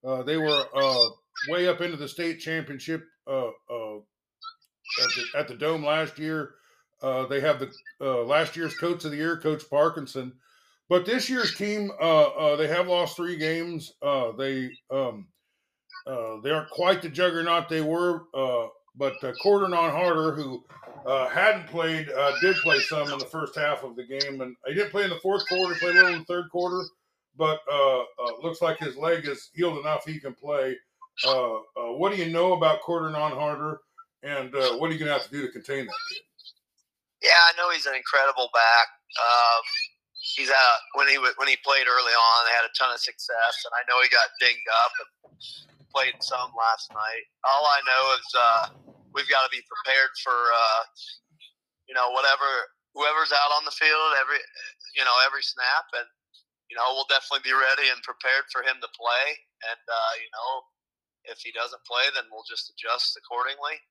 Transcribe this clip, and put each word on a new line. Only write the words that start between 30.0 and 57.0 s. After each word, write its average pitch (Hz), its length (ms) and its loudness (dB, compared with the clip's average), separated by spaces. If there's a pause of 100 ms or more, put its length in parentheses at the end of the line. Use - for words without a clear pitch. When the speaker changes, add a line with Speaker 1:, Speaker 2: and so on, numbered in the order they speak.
Speaker 1:
he 156 140 -10
can 135 140 -10
play. 135 420 -2 (500)
Uh, 123 300 2
uh, 120 400 -8
what 185 160 0
do 202 60 -4
you 165 140 -2
know 180 220 2
about 156 280 4
Corden 160 340 -4
on 151 160 0
Harder, 151 480 -4 (440)
and, 135 320 -6
uh, 127 200 2
what 156 140 -2
are 160 40 -2
you 160 60 -4
gonna 147 140 0
have 135 100 0
to - 80 -14
do 139 140 -6
to 123 60 -6
contain 135 340 -8
that - 160 -10 (100)
kid? - 120 -14 (1000)
Speaker 2:
Yeah, 165 140 6 (120)
I 170 80 6
know 175 160 0
he's 156 140 -4
an 135 100 -2
incredible 135 600 0
back. 117 320 6 (320)
Um, 117 420 4 (540)
he's - 340 -6
had, 131 220 8 (240)
when 139 120 4
he 139 120 4
wa-, 127 160 2
when 135 120 0
he 135 160 4
played 135 240 4
early 123 280 2
on, 117 220 6 (100)
they 117 80 2
had 117 120 2
a - 80 -8
ton 127 160 0
of 120 80 -6
success, 117 560 -2 (120)
and - 80 -8
I 123 120 -2
know 123 160 2
he 131 80 4
got 117 160 4 (120)
dinged 120 280 0 (160)
up 123 160 2
and - 80 -12 (840)
played 131 320 0
some 127 320 -4
last 113 360 0
night. 110 320 -6 (240)
All 139 200 4
I 143 200 6
know 131 160 4 (120)
is, 127 200 -8
uh, 117 280 6 (520)
we've - 160 -6
gotta 131 200 4
be 123 160 -8
prepared 131 440 2 (120)
for, 123 120 2
uh, 117 460 4 (1040)
you 131 80 -10
know, 123 200 2
whatever, 139 320 4 (480)
whoever's 151 400 2
out 143 240 4
on 151 80 -6
the 143 80 -10
field 156 440 2
every, 135 200 0 (560)
you 135 80 0
know, 123 120 4 (120)
every 135 160 -4
snap, 131 440 -2 (120)
and, 120 80 -8 (640)
you 117 80 -10
know, 123 160 0
we'll 135 160 -6